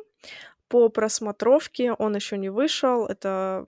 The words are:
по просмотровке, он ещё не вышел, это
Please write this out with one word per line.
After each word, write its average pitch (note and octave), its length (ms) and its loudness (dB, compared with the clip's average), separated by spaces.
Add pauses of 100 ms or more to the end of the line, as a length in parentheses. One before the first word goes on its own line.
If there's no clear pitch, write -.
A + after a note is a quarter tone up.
(680)
по A#3 200 6
просмотровке, A3+ 1040 0
он G#3+ 220 -2
ещё G3+ 220 -6
не G3 120 -6
вышел, B3 580 0
это F#3+ 600 -6